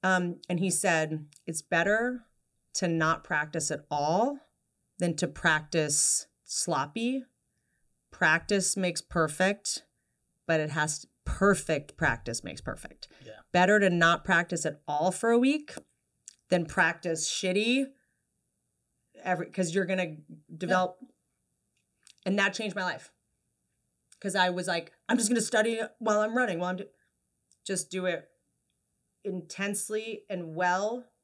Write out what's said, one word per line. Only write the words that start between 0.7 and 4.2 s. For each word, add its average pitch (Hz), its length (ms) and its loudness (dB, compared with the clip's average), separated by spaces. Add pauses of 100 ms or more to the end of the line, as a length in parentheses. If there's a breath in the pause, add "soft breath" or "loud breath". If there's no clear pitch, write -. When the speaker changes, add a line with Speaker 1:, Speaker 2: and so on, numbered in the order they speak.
Speaker 1:
said, 156 560 0 (200)
"It's 160 160 -6
better 220 640 0 (500)
to - 120 -2
not 165 380 0
practice 151 480 -2
at 147 180 -8
all 180 480 2 (600)